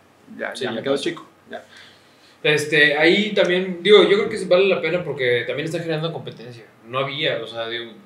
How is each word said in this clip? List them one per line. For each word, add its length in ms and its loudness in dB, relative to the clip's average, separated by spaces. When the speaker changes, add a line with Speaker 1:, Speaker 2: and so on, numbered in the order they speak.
Speaker 1:
ya, 160 -8
Speaker 2:
Sí, 100 -10
Speaker 1:
ya 60 -4
me 60 -8
Speaker 2:
ya 60 -8
Speaker 1:
quedo 120 -2
Speaker 2:
pasó. 100 -4
Speaker 1:
chico, 220 -8
ya". 140 -14
Speaker 2:
Este, 560 2
ahí 360 2
también, 480 0
digo, 200 8
yo 160 4
creo 100 -2
que 80 -6
sí 100 -6
vale 220 4
la 120 2
pena 240 -2
porque 420 -2
también 200 -4
está 140 -6
generando 320 -4
competencia. 520 -14
No 120 -6
había, 440 -2
o 60 -10
sea, 200 -8
digo, 240 -10